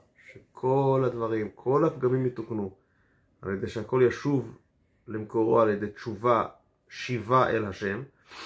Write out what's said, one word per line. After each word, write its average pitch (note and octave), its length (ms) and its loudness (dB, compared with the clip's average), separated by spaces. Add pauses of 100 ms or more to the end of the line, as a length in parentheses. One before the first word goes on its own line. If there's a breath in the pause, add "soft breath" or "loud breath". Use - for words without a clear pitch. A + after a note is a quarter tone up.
(320)
שכל C3+ 760 0
הדברים, A2 480 -2
כל C#3+ 300 0
הפגמים C3 420 0
יתוקנו, A2 480 -6 (680)
על G2 120 -4
ידי G2 140 -6
שהכל B2+ 380 0
ישוב B2 500 0 (520)
למקורו, A2 520 2
על A2 80 6
ידי G#2 220 -2
תשובה, A2 560 0 (420)
שיבה A#2 600 0
אל A2 140 0
השם. G2+ 380 -6 (440 loud breath)